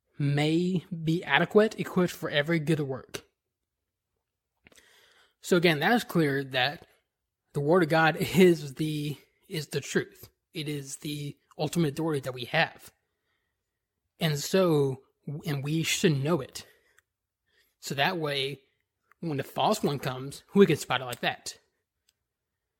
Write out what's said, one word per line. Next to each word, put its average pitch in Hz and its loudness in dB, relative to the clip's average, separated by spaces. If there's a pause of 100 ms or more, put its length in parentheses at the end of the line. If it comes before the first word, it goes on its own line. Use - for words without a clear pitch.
(180)
may 156 0 (180)
be 160 0
adequate, 190 4
equipped 180 -2
for - -10
every 151 2
good 151 0
work." 131 -8 (2250)
So - 2
again, 165 4
that 175 2
is 240 4
clear 143 0
that 135 -2 (680)
the 151 -4
word 160 4
of 151 0
God 160 4
<laughs> - -8
is 151 4
the, 151 -4 (320)
is 165 -8
the 143 -6
truth. - -6 (240)
It 151 -8
is 139 -10
the 147 -10 (220)
ultimate 156 0
authority 156 -2
that 131 -8
we 127 -10
have. - -4 (1300)
And 151 0
so, 147 2 (440)
and 143 -4
we 156 -2
should 151 0
know 156 0
it. - -12 (1160)
So - -8
that 160 0
way, 143 -4 (600)
when 160 -4
the 131 -2
false 160 0
one 147 -2
comes, 131 -10 (100)
we 196 8
can 160 4
spot 127 -4
it 131 -10
like 120 -10
that. - -6 (1200)